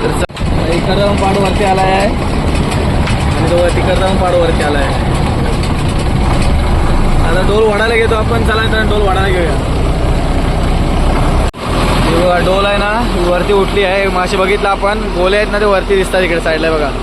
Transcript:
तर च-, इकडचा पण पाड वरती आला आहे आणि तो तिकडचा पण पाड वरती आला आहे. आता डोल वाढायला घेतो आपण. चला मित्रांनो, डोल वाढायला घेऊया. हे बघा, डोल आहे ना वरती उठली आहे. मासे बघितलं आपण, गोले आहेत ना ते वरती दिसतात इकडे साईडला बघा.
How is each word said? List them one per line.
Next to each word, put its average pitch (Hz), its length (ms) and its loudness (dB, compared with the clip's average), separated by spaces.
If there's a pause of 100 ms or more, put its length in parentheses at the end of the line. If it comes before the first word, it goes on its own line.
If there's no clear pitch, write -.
तर - 40 -2
च-, - 680 -2
इकडचा 202 300 0
पण 202 100 0
पाड 190 220 0
वरती 190 260 0
आला 190 180 2
आहे 190 260 2 (1300)
आणि - 140 0
तो 175 160 2
तिकडचा 180 380 0
पण 190 120 0
पाड 180 160 0
वरती 165 300 2
आला 147 160 0
आहे. 135 320 -2 (2000)
आता - 240 2
डोल 208 160 2
वाढायला 220 320 2
घेतो 226 200 2
आपण. 220 280 0
चला 220 180 0
मित्रांनो, 220 360 0
डोल 208 100 2
वाढायला 190 220 0
घेऊया. 180 480 0 (2250)
हे 170 220 0
बघा, 175 140 2
डोल 190 260 0
आहे 202 120 0
ना 208 240 -2 (260)
वरती 180 260 0
उठली 196 300 0
आहे. 196 240 0
मासे 185 300 -2
बघितलं 190 320 0
आपण, 196 300 -2
गोले 190 380 0
आहेत 214 140 0
ना 208 80 -2
ते 208 60 0
वरती 196 300 0
दिसतात 190 260 0
इकडे 170 180 -2
साईडला 160 320 -2
बघा. 151 180 -2 (140)